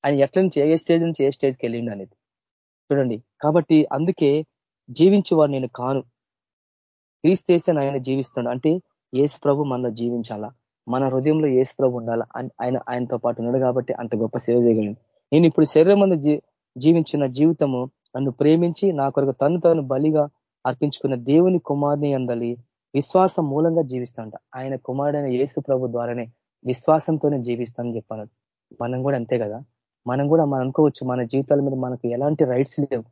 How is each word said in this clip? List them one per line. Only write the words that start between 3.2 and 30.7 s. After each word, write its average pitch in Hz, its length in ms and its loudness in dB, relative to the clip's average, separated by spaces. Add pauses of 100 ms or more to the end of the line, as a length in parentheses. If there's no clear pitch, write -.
కాబట్టి 156 500 4
అందుకే 156 540 0 (440)
"జీవించువాడు 160 640 4
నేను 131 160 -4
కాను, 131 340 -4
క్రీస్తు - 1500 -6
యేసే 170 200 2
నాయన 139 260 0
జీవిస్తున్నాడు." 131 560 -4
అంటే 156 280 0 (340)
యేసు 147 280 0
ప్రభు 143 200 2
మనలో 127 260 -4
జీవించాలా, 113 600 -6 (360)
మన 131 200 -2
హృదయంలో 151 400 0
యేసు 131 320 2
ప్రభు 127 180 0
ఉండాలా. 117 280 -4 (100)
అన్-, 127 140 -10 (120)
ఆయన, 123 180 -2 (100)
ఆయనతో 123 280 -4
పాటు 120 240 -4
ఉన్నాడు 127 220 0
కాబట్టి 127 300 -2
అంత 117 220 -6
గొప్ప 113 220 -4
సేవ 120 200 0
చేయగలిగింది. 110 400 2 (360)
"నేను 165 120 6
ఇప్పుడు 156 200 4
శరీరం 180 340 4
మందు 196 160 4
జీ-, 147 260 0 (360)
జీవించిన 151 480 2
జీవితము 135 640 0 (260)
నన్ను 135 160 -2
ప్రేమించి 170 600 2
నా 139 180 0
కొరకు 139 220 0
తను 156 280 0
తాను 165 220 4
బలిగా 143 480 0 (360)
అర్పించుకున్న 135 500 -2
దేవుని 160 440 4
కుమారుని 143 540 -2
అందలి 120 440 -4 (380)
విశ్వాసం 175 540 0
మూలంగా 160 320 2
జీవిస్తాంట." 123 520 -8 (220)
ఆయన 131 200 -8
కుమారుడైన 143 500 -4
యేసు 131 340 -2
ప్రభు 131 280 -2
ద్వారానే 120 400 -6 (380)
విశ్వాసంతోనే 147 800 0
జీవిస్తానని 120 520 -6
చెప్పాను. 107 320 -12 (540)
మనం 127 220 -4
కూడా 139 140 -2
అంతే 117 220 -4
కదా. 110 220 -6 (460)
మనం 139 200 -2
కూడా 156 180 4
మనం 135 160 -2
అనుకోవచ్చు, 135 460 0